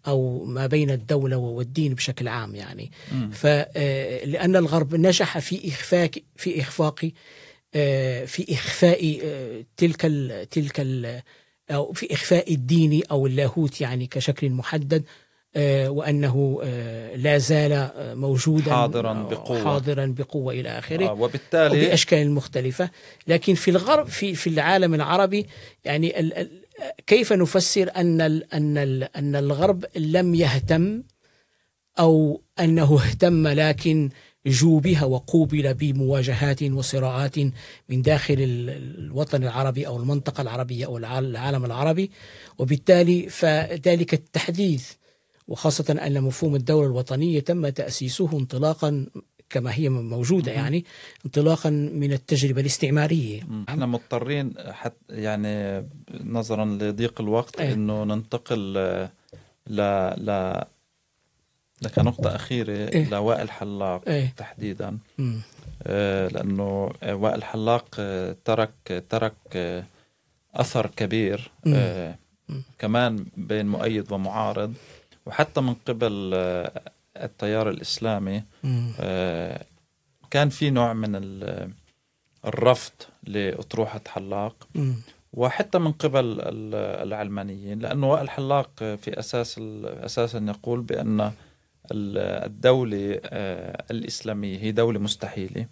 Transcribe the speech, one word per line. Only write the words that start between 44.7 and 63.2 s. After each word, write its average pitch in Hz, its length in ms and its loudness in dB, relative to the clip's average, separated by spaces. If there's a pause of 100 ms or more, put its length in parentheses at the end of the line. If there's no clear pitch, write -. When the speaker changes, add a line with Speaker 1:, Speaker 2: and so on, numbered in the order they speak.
Speaker 1:
وخاصة 151 600 0
أن 139 140 0
مفهوم 139 340 0
الدولة 143 320 4
الوطنية 135 520 0
تم 160 300 0
تأسيسه 135 640 -2
انطلاقًا 143 720 0 (440)
كما 120 240 -2
هي 143 160 0
موجودة 123 640 0
Speaker 2:
مهم. 127 100 0
Speaker 1:
يعني، 151 240 0 (400)
انطلاقًا 151 440 4
من 147 440 0
التجربة 135 480 2
الاستعمارية. 143 840 0
Speaker 2:
مم. 107 260 -8
احنا 135 160 -2
مضطرين 123 760 -2
حت-، 104 380 -10 (120)
يعني 104 760 -4 (380)
نظرًا 110 420 -2
لضيق 104 560 -2
الوقت 110 380 -2
Speaker 1:
إيه. 139 140 -2
Speaker 2:
إنه 107 300 -2
ننتقل، 107 760 -4
آه، 92 340 -4 (560)
ل-، 98 580 -2
ل-، 95 380 -2 (1160)
لك 113 180 -2
نقطة - 360 0
أخيرة 104 540 -4
Speaker 1:
إيه. 156 200 0
Speaker 2:
لوائل 107 420 0